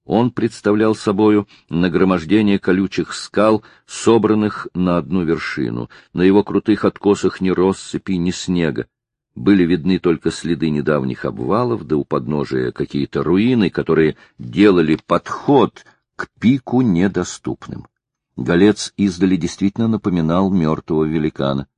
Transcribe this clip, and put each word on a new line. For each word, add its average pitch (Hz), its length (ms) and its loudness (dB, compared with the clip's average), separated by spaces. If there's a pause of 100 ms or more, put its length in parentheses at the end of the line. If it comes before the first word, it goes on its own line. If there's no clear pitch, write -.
Он 110 260 0
представлял 110 640 0
собою 104 520 2 (220)
нагромождение 92 920 2
колючих 95 540 -2
скал, 107 500 0 (220)
собранных 107 880 0
на 90 240 0
одну 85 260 -2
вершину. 67 680 -4 (220)
На 82 120 -2
его 98 200 4
крутых 101 400 0
откосах 98 560 0
ни 92 100 -2
россыпи, 92 680 -2
ни 87 140 0
снега. 85 560 -2 (460)
Были 92 300 2
видны 85 360 0
только 85 300 -2
следы 80 400 -4
недавних 71 560 -2
обвалов, 87 600 -4
да 78 80 -2
у 71 80 0
подножия 67 680 -4
какие-то 71 520 -6
руины, 101 460 2
которые 76 480 0 (200)
делали 80 720 2
подход - 760 0 (320)
к - 100 -10 (120)
пику 127 420 0
недоступным. 90 1040 -4 (480)
Голец 87 640 2
издали 92 400 2
действительно 98 500 -2
напоминал 92 640 0
мертвого 78 540 0
великана. 71 600 -4 (100)